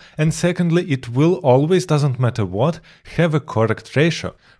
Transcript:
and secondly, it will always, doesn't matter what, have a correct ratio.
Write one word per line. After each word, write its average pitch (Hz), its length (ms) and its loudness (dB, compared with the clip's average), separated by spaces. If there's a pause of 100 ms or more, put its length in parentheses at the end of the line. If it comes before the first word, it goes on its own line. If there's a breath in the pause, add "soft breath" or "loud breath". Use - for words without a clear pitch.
(180 loud breath)
and 160 160 0
secondly, 175 560 0
it 127 180 -4
will 151 280 2
always, 151 500 2
doesn't 139 340 0
matter 113 240 0
what, 110 360 -2 (360 loud breath)
have 165 160 0
a 151 80 0
correct - 560 -2
ratio. 156 380 -2 (260 soft breath)